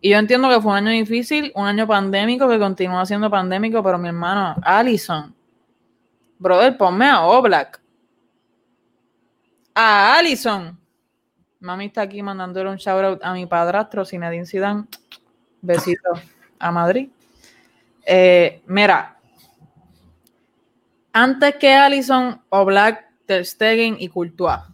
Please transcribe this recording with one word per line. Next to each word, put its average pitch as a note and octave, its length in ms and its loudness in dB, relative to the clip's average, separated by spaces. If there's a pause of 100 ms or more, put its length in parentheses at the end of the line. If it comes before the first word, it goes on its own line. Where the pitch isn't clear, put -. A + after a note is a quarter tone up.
Y G3 100 2
yo G#3 80 6
entiendo B3 300 2
que A#3+ 120 4
fue G#3 120 0
un G3 60 0
año G#3 120 -2
difícil, A#3 640 -4
un G3+ 120 -6
año G#3 200 -2
pandémico, G#3+ 600 0
que A#3 100 2
continúa F#3 480 -2
siendo G#3 240 -4
pandémico, G3+ 520 -2
pero F#3 160 0
mi F3 100 -6
hermano, E3+ 540 -4
Alisson, F3+ 720 -2 (1040)
brother, F#3 380 2
ponme G3 300 2
a B3+ 160 4
Oblak. F#3+ 580 2 (1900)
A B3 440 4
Alisson. G#3 600 -4 (840)
Mami F#3 260 -10
está G#3 160 -8
aquí G3+ 200 -10
mandándole F#3+ 460 -8
un G3 80 -10
shout F#3+ 280 -2
out F#3+ 180 -2
a F3+ 100 -6
mi F3+ 140 -10
padrastro, F3+ 580 -2
Zinedine E3+ 420 -10
Zidane. G3+ 380 -6 (760)
Besito F3+ 500 -2 (480)
a E3+ 140 -6
Madrid. F#3 360 -2 (960)
Eh, F3+ 640 4
mira, F#3+ 500 0 (2000)
antes C4+ 420 2
que C#4+ 180 4
Alisson, C4+ 760 2
Oblak, G3 580 2 (180)
Ter F#3 220 -2
Stegen A3+ 540 0
y F3+ 80 -10
Courtois. E3+ 500 -4 (160)